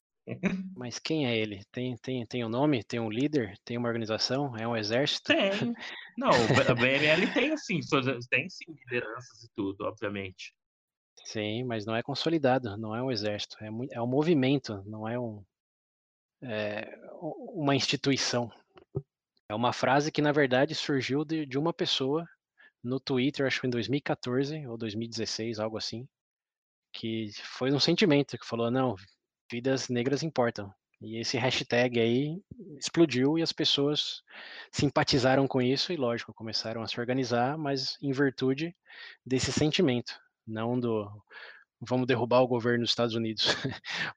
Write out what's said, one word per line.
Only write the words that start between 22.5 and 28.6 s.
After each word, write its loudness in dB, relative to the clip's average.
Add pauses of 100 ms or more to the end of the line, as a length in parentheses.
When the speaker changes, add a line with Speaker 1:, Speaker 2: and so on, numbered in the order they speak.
Speaker 2:
no -2
Twitter, 0
acho 0
que -2
em 0
dois -2
mil 0
e -2
quatorze -2
ou -10
dois -6
mil -4
e -14
dezesseis, -6
algo -4
assim, -8 (840)
que -6 (120)
foi -2
um 4
sentimento, 4
que -18
falou, 0